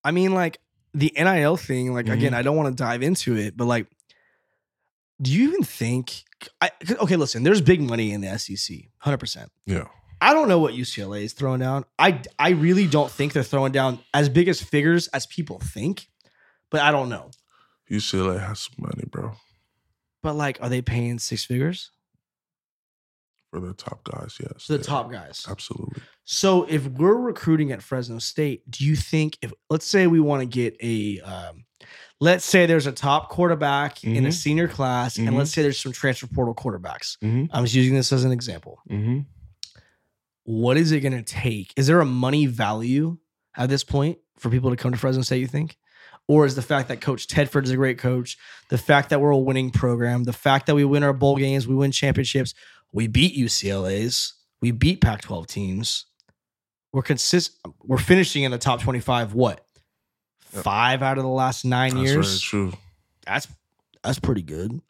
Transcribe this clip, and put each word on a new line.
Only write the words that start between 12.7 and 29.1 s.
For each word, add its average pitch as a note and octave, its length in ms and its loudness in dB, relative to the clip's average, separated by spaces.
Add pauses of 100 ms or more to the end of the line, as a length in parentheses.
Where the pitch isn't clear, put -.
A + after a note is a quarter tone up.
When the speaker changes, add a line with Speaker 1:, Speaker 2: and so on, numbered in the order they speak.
Speaker 1:
don't C#3+ 240 2
think C#3+ 240 -4
they're C#3+ 80 0
throwing C3+ 300 -2
down C3 260 0 (160)
as C#3+ 160 4
big E3+ 180 4
as F3 140 -2
figures D#3+ 460 2
as - 180 -6
people C#3+ 340 -10
think, B2 480 -8 (640)
but D3+ 100 0
I C#3+ 100 4
don't C3+ 200 0
know. F#2+ 200 -12 (580)
Speaker 2:
U G#2 120 -2
C G2 180 -4
L F#2 120 2
A F#2 80 -2
has G2 220 -8
some - 180 -14
money, - 320 -10
bro. - 220 -8 (880)
Speaker 1:
But, D3+ 140 -4
like, C#3+ 260 -2
are A#2+ 80 -4
they B2+ 100 0
paying A#2+ 380 -2
six - 260 -6
figures? C#3+ 460 -4 (1600)
Speaker 2:
For F2 100 -10
the F2+ 140 -10
top - 280 -16
guys, - 380 -14
yes, - 260 -14
Speaker 1:
For D3+ 60 -4
the D3 60 0
Speaker 2:
they - 60 -6
Speaker 1:
top C3+ 220 -4
Speaker 2:
are. A#2+ 60 -14
Speaker 1:
guys. F2 360 -16
Speaker 2:
Absolutely. - 540 -12 (220)
Speaker 1:
So F#3 400 2
if D3 240 -2
we're D3+ 260 2
recruiting E3 560 0
at G#2 120 -10
Fresno A#2+ 360 -8
State, C#3 500 -6
do C3 160 -4
you D3+ 120 2
think D3+ 460 -2